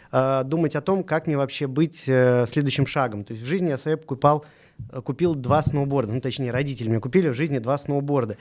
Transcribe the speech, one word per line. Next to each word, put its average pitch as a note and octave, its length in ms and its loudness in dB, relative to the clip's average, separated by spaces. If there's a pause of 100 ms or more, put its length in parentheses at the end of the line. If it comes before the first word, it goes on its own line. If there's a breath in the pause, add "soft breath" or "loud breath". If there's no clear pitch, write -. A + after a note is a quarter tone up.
(120 loud breath)
э, C3 320 2
думать D#3 320 0
о D3 40 -2
том, F#3+ 220 0
как D#3+ 240 -2
мне D#3 100 0
вообще C#3 300 -2
быть, D3+ 400 0
э, B2+ 400 6
следующим C#3 400 0
шагом. A2 380 -2
То - 80 -12
есть A2+ 120 -10
в B2 40 -10
жизни F3+ 220 0
я C3 80 -2
себе D#3 180 -2
покупал, D3 480 2 (480 soft breath)
э, C3 100 -10
купил E3 320 0
два C#3 280 0
сноуборда, C#3 520 -2
ну, B2+ 80 -2
точнее, B2+ 300 -4
родители B2 360 -4
мне A2+ 120 0
купили D#3 280 2
в B2 60 0
жизни C#3+ 240 -2
два B2 200 -2
сноуборда. C#3+ 640 -2